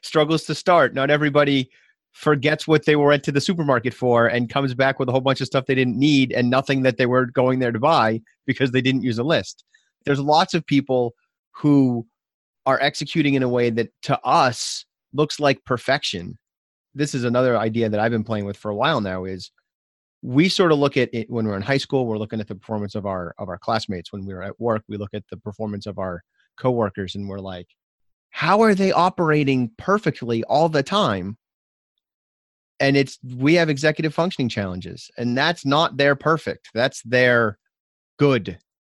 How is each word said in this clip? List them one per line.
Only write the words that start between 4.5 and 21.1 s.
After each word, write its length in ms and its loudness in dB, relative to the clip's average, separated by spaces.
comes 240 -2
back 240 0
with 100 -2
a 40 -2
whole 80 2
bunch 200 0
of 60 -4
stuff 200 -2
they 80 0
didn't 240 0
need 340 4
and 180 0
nothing 320 0
that 160 2
they 80 2
were 200 2
going 320 0
there 140 0
to 60 -2
buy 420 2
because 280 0
they 100 0
didn't 200 0
use 160 -2
a 60 -2
list." 400 -4
There's 160 0
lots 320 2
of 140 -2
people 480 0
who 520 2
are 140 2
executing 540 0
in 80 2
a 60 0
way 220 2
that 180 -2
to 240 -2
us 580 0
looks 260 -2
like 240 0
perfection. 760 -4
This 200 -4
is 100 -2
another 340 2
idea 300 0
that 120 0
I've 100 2
been 140 -2
playing 220 -4
with 100 -8
for 140 -10
a 40 -4
while 260 0
now, 240 -6
is 260 -12
we 260 2
sort 240 2
of 60 4
look 180 2
at 160 0